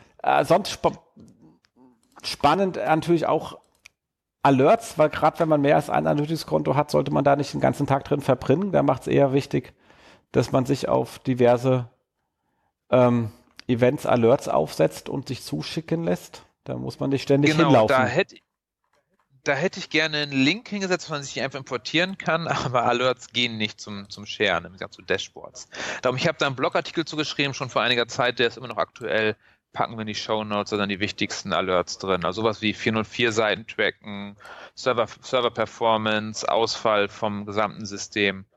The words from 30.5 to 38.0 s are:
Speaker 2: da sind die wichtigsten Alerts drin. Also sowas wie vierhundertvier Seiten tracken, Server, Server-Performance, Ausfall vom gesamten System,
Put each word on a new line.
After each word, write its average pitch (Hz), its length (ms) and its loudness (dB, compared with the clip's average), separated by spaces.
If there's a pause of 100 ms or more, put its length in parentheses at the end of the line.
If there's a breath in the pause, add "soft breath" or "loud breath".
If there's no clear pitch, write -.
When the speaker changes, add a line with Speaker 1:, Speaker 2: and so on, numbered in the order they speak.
Speaker 2:
da 107 80 -2
sind 101 120 0
die 98 100 -4
wichtigsten 101 520 -4
Alerts 90 460 0
drin. 92 260 -2
Also 90 180 -2
sowas 110 200 -2
wie 107 120 0
vierhundertvier 110 600 0
Seiten 107 340 0
tracken, 101 680 -6 (380 loud breath)
Server, 117 320 -2 (140)
Server-Performance, 110 1300 -2
Ausfall 107 600 0
vom 104 360 -6
gesamten 104 400 -4
System, 98 600 -4 (120)